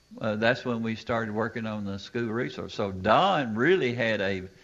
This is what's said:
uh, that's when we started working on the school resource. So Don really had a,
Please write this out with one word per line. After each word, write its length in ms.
uh, 160
that's 280
when 180
we 140
started 380
working 320
on 180
the 140
school 300
resource. 460
So 160
Don 640
really 400
had 260
a, 220